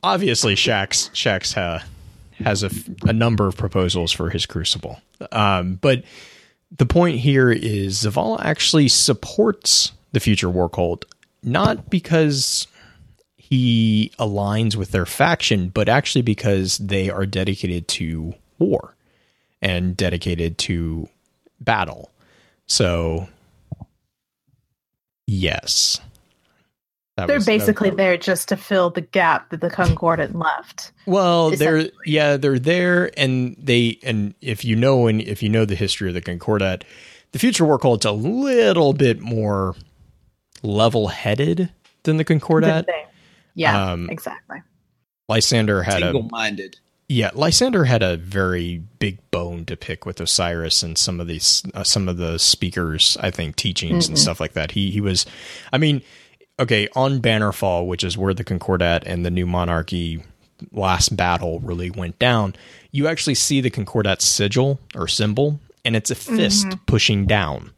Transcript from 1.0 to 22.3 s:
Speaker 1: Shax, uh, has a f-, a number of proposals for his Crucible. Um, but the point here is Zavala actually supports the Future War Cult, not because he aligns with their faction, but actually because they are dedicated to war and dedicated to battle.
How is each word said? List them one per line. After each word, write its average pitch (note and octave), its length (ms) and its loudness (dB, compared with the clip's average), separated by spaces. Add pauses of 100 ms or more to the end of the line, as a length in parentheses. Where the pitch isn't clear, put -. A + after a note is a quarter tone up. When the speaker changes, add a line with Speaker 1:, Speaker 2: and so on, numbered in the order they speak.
Speaker 1:
Shax, - 460 -2
uh, E2+ 220 -4 (640)
has G2+ 200 0
a G2 40 -4
f-, - 220 -8 (140)
a - 100 2
number A2 340 2
of F#2 100 -4
proposals F2+ 540 -2
for - 180 -4
his - 160 -4
Crucible. - 540 -6 (320)
Um, F#2+ 440 0
but B2+ 280 2 (760)
the C3+ 80 4
point E3+ 340 2
here C3 320 4
is G#2 520 -2
Zavala G#2+ 400 -2
actually D#3 460 2
supports - 1040 2 (200)
the - 80 2
Future F#2+ 300 2
War F2+ 200 2
Cult, F2 360 -2 (380)
not - 460 0
because D#3+ 800 0 (680)
he A2+ 840 2
aligns G#2+ 560 0
with G2 160 -4
their F#2 140 0
faction, A2+ 640 0
but G2+ 200 0
actually C3+ 320 2
because G2+ 560 0
they G2 320 -2
are G2 160 -4
dedicated F#2+ 640 -4
to E2 460 -6 (260)
war - 360 0 (680)
and F2+ 360 0
dedicated E2+ 640 -2
to E2 500 -4 (500)
battle. A2 520 -4 (560)